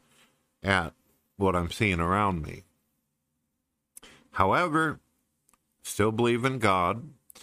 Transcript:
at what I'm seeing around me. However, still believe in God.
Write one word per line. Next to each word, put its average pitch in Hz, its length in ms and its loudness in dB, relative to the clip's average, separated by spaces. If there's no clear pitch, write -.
at 92 300 0
what 95 180 2
I'm 87 160 0
seeing 92 300 0
around 90 440 0
me. - 200 -14
However, 151 680 0
still 110 300 0
believe 120 320 2
in 131 140 -2
God. 101 500 0